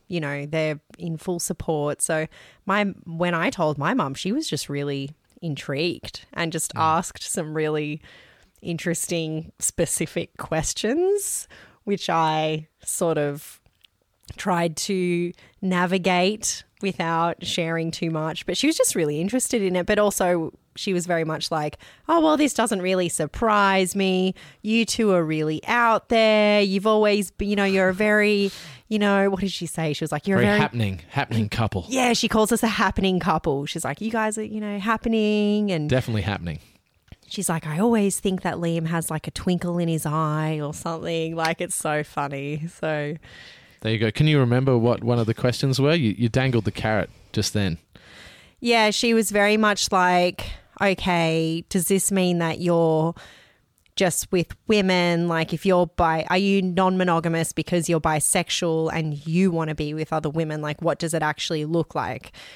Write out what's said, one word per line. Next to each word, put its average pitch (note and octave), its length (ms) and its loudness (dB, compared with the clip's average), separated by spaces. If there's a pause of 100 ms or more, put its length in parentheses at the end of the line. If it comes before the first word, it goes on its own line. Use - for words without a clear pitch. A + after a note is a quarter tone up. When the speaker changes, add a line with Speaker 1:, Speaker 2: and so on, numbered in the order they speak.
Speaker 1:
you E3+ 140 -4
know, C#3+ 240 -6
they're D3+ 340 -2 (180)
in E3 200 -6
full F3 220 -6
support. D3 640 -4
So D#3 260 0 (380)
my, G3+ 200 0 (180)
when E3+ 320 -2
I E3 140 0
told D3+ 280 0
my D3+ 160 0
mum, D#3 200 -2
she F#3+ 180 -6
was D#4 160 -2
just - 220 -6
really C#3+ 420 -6 (300)
intrigued D#3 800 -6 (100)
and E3 220 -4
just D#3+ 200 -6
Speaker 2:
Mm. - 60 -6
Speaker 1:
asked D#3+ 440 0
some D#3 300 -6
really D3+ 480 -2 (600)
interesting, E3 960 -4
specific - 800 -4
questions, E4 1080 -2 (360)
which G3+ 260 -4
I D#3 580 0 (160)
sort E3 340 -2
of C#3+ 420 -4 (800)
tried E3+ 400 0
to F3 560 -2 (280)
navigate F#3 1040 0 (180)
without E3+ 640 -2
sharing E3 460 -2
too E3 180 -4
much. D#3+ 360 -4
But F3+ 120 -4
she C4+ 100 2
was D#4+ 100 2
just - 180 -4
really D3 240 0
interested A#3 420 -2
in F#3 140 0
it, F3 100 0
but G#3 140 2
also F3+ 540 0 (220)
she - 180 -6
was F3 120 -2
very E3+ 180 0
much D#3 280 -6
like, D3+ 260 -4 (320)
"Oh, E4 100 4
well, D#4 160 4
this C#4+ 180 2
doesn't A3+ 280 0
really F#3 280 0
surprise F#3+ 880 2
me. F#3 380 2 (300)
You A3 220 2
two G#3+ 260 0
are F3 120 4
really D#3 440 -2
out A#3 420 2
there. G#3+ 520 4
You've G3 260 2
always G#3 440 4
been, G3+ 180 -6
you G#3 60 2
know, G3+ 100 2
you're F#3+ 240 4
a F#3 40 0
very, G#3 560 4 (380)
you G#3+ 100 -2
know," G3 320 4
what F#3 120 -2
did G3 100 -2
she - 160 -8
say? D#3+ 260 -2
She - 100 -4
was D#3 80 -4
like, D3 160 -4
You're G3 120 2
Speaker 2:
Very A#2+ 80 4
Speaker 1:
very G#3 120 4
Speaker 2:
happening, A2 500 0
happening A#2 400 -2
couple. G#2 400 -2
Speaker 1:
Yeah, B3 240 2
she A3 140 0
calls A3 240 2
us A#3 120 2
a A#3 40 2
happening G3 520 0
couple. D#3 480 0
She's - 180 -8
like, C#3 160 -4
"You G#3+ 80 -4
guys A3 280 -2
are, A3 60 -6
you G#3+ 160 -8
know, G#3 200 -6
happening." G#3+ 920 2
And D3+ 180 -2
Speaker 2:
Definitely B2 340 0
happening. E2+ 360 -4 (680)
Speaker 1:
she's - 220 -6
like, D#3+ 180 -4
"I D3+ 120 -4
always G#3+ 400 2
think F#3 220 -2
that E3+ 140 -4
Liam E3 320 -2
has, E3 240 -2
like, D#3 160 -6
a C#3+ 40 -10
twinkle F3 460 -2
in F3 100 0
his D#3+ 200 -2
eye D#3 520 0
or D3 140 -6
something." E3 640 -6
Like, E3 260 -2
it's F3 140 -6
so D3+ 280 -2
funny. C#3+ 640 -6 (120)
So D3+ 360 -4 (640)
Speaker 2:
There A2 100 -2
you A2+ 80 0
go. A2 120 2
Can - 160 4
you D3+ 120 6
remember B2+ 380 4
what A#2 260 2
one A#2+ 160 2
of A2 80 0
the A2 80 0
questions B2+ 440 0
were? C#3+ 140 4
You, B2 240 2
you A#2 120 2
dangled B2+ 360 2
the - 60 0
carrot A2 380 0 (220)
just - 220 -2
then. F#2+ 240 0 (840)
Speaker 1:
Yeah, A3+ 300 4
she A#3 220 2
was A3+ 160 2
very G#3 280 4
much G#3 340 2
like, F3+ 540 4 (360)
"Okay, E3 880 0
does F3+ 180 0
this G3 240 2
mean F3+ 280 2
that E3 200 -2
you're E3 540 2 (800)
just - 360 0
with F3 160 0 (200)
women? F3+ 600 2
Like, E3 260 -2
if - 120 -6
you're F3+ 200 4
bi-, D#3+ 440 0
are F3+ 80 2
you G3 240 2
non-monogamous F3+ 920 0
because E3 340 -2
you're E3 140 2
bisexual D#3+ 920 0
and D3+ 360 -4
you F3+ 240 4
wanna D#3+ 240 -2
be D3+ 180 -4
with D#3 180 -6
other D#3 180 -2
women? D#3 320 -2
Like, D3+ 200 -6
what E3 180 0
does E3+ 140 -4
it D#3+ 100 0
actually D3+ 420 -2
look D#3+ 300 0
like?" A#2 360 -6 (240)